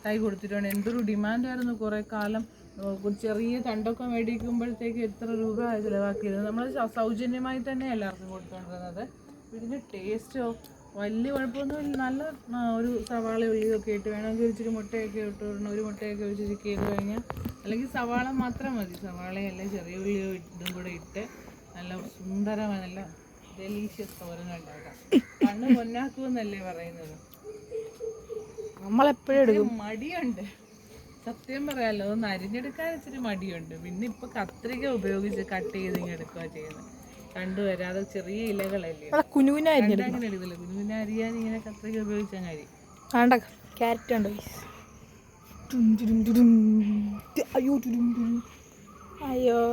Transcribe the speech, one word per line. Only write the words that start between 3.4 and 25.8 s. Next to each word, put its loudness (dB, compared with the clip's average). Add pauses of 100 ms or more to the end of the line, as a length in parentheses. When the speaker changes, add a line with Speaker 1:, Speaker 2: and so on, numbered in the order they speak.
Speaker 1:
തണ്ടൊക്കെ -2
മേടിക്കുമ്പോഴത്തേക്ക് 0
എത്ര -6 (140)
രൂപ 0 (260)
ചിലവാക്കിയിരുന്നത്. 0
നമ്മൾ 0 (120)
സ-, 0 (100)
സൗജന്യമായി 0
തന്നെ -2 (100)
എല്ലാവർക്കും -6
കൊടുത്തുകൊണ്ടിരുന്നത്. -10 (520)
ഇതിൻ്റെ -6 (120)
ടേസ്റ്റോ -4 (540)
വലിയ 0
കുഴപ്പമൊന്നുമില്ല. -2
നല്ല, 0 (340)
ആ, -2 (180)
ഒരു 2 (180)
സവാള 0 (120)
ഉള്ളിയൊക്കെ 2
ഇട്ട് -4
വേണമെങ്കിൽ 0
ഇച്ചിരി -2
മുട്ടയൊക്കെ -4 (100)
ഇട്ട് -10
ഒരെണ്ണം, -4
ഒരു -2
മുട്ടയൊക്കെ -6
ഒഴിച്ച് -2
ചിക്കി -6
ചെയ്ത് 0
കഴിഞ്ഞാൽ, 0 (400)
അല്ലെങ്കിൽ -2
സവാള 2 (160)
മാത്രം -2
മതി. -6 (100)
സവാളയല്ല, -6 (140)
ചെറിയ -8
ഉള്ളിയോ 0 (120)
ഇതും -10
കൂടെ -8 (100)
ഇട്ട് -10 (540)
നല്ല -8 (160)
സുന്ദരമായ, -2
നല്ല -10 (580)
ഡെലീഷ്യസ് -8
തോരൻ -10
ഉണ്ടാക്കാം. -16 (480)
കണ്ണ് 0 (100)
പൊന്നാക്കുമെന്നല്ലേ -2 (120)